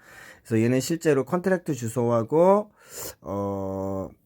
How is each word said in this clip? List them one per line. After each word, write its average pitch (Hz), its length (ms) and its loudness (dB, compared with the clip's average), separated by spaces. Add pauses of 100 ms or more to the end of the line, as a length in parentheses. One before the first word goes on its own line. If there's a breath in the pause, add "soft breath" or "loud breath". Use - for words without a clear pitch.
(440 loud breath)
그래서 113 180 0
얘는 127 180 2
실제로 147 440 0
컨트랙트 180 500 -2
주소하고, 120 960 2 (520 loud breath)
어, 95 880 -4 (160)